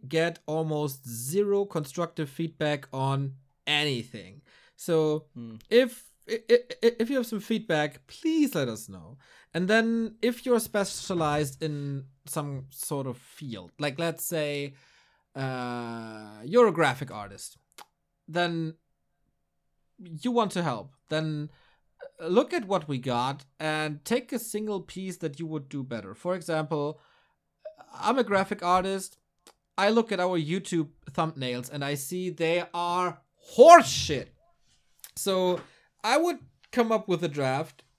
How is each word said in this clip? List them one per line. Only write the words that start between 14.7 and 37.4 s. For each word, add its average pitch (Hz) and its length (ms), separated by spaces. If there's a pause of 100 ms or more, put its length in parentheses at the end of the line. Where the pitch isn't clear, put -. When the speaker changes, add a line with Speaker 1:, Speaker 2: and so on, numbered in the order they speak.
Speaker 1:
uh, 120 1080
you're 220 240
a 190 40
graphic 147 400
artist, 98 460 (680)
then 165 480 (1200)
you 175 320
want 233 200
to 175 120
help, 120 300 (160)
then, 156 400 (720)
uh, 165 60
look 220 260
at 233 140
what 180 200
we 143 100
got 127 480 (140)
and 156 440
take 240 300
a 226 60
single 214 420
piece 185 360
that 147 220
you 165 60
would 151 240
do 139 140
better. 110 300
For 180 220
example, 156 640 (960)
I'm 233 240
a 247 60
graphic 196 380
artist. 185 560 (600)
I 202 120
look 226 220
at 190 80
our 180 200
YouTube 160 500 (220)
thumbnails 131 600
and 143 120
I 143 120
see 180 340
they 165 340 (100)
are 175 460 (380)
horseshit. 247 720 (880)
So 185 440 (440)
I 233 140
would 330 220 (320)
come 226 200
up 214 160
with 170 160
a 170 40
draft 143 560 (160)